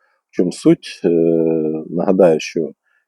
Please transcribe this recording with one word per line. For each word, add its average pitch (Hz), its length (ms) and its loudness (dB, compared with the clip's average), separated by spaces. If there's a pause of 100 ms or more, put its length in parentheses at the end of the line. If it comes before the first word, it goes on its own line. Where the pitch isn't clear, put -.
(320)
чому 90 200 -2
суть, - 540 -2
е, 90 40 2 (800)
нагадаю, 87 500 2
що - 320 -6 (360)